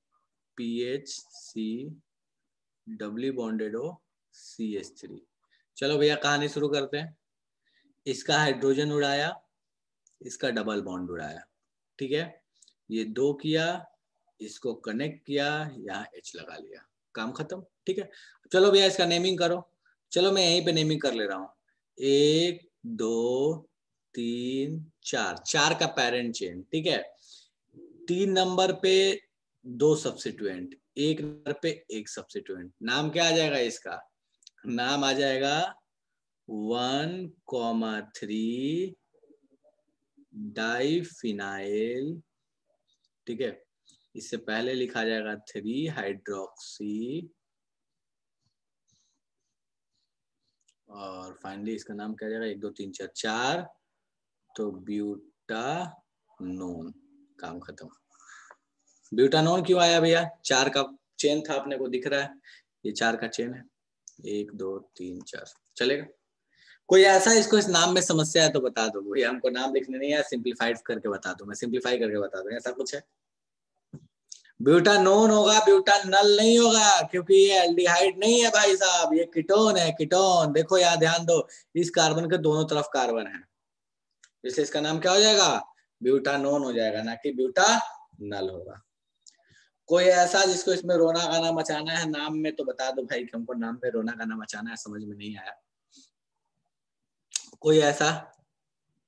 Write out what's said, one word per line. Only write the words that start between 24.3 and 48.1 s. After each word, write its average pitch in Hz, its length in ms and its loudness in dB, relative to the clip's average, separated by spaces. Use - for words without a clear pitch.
चार, 101 340 -4
चार 156 360 0
का 165 200 -2
parent 123 420 -2
chain, 90 260 -10
ठीक 160 160 -4
है। 135 280 -4
तीन 190 240 0
नंबर 185 420 2
पे 190 480 2
दो 135 320 2
substituent, 104 800 -8
एक 156 220 -2
नंबर 147 400 -10
पे 160 300 -6
एक 107 180 -12
substituent। 92 640 -14
नाम 139 260 -4
क्या 165 180 0
आ 160 40 2
जाएगा 156 280 0
इसका? 110 520 -8
नाम 123 360 -4
आ 135 100 0
जाएगा 139 680 -2
वन 131 840 -6
कॉमा 113 560 -4
थ्री 123 800 -6
डाइफिनाइल, 113 1700 -6
ठीक 117 140 -8
है। 107 220 -8
इससे 113 240 -10
पहले 117 340 -6
लिखा 123 300 -4
जाएगा 107 320 -4
थ्री 120 400 -6
हाइड्रोक्सी, 104 1400 -10